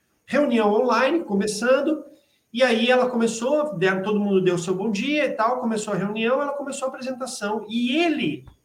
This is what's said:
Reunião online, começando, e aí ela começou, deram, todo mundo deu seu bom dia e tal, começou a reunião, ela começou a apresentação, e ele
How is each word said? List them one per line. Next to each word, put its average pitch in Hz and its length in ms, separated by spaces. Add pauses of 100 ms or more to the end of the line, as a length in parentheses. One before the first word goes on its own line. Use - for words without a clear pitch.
(260)
Reunião 233 480
online, 247 500
começando, 233 800 (480)
e 233 120
aí 233 260
ela 254 200
começou, 233 680
deram, 190 240
todo 208 180
mundo 202 220
deu 175 160
seu 170 180
bom 202 140
dia 269 360
e 247 80
tal, 240 280
começou 220 320
a 180 40
reunião, 226 440
ela 285 120
começou 269 340
a - 20
apresentação, 240 800
e 240 260
ele 247 500 (200)